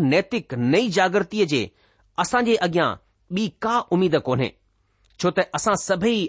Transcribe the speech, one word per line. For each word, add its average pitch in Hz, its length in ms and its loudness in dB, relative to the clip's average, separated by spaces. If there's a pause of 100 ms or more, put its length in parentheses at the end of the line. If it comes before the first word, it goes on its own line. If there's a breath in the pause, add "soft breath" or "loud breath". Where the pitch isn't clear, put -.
(140)
نيتڪ 190 440 -2 (140)
نئي 220 260 2
جاگرتيءَ 190 540 0
جي 131 100 2 (560)
اسان 240 280 0
جي 226 100 4 (120)
اڳيان 160 300 0 (380)
ٻي 214 100 -2 (140)
ڪا 226 160 -2 (220)
اميد 180 180 2 (140)
ڪونهي، 123 200 0 (680)
ڇو 175 160 0
ته 190 60 0 (120)
اسان 208 300 0
سڀئي 196 460 0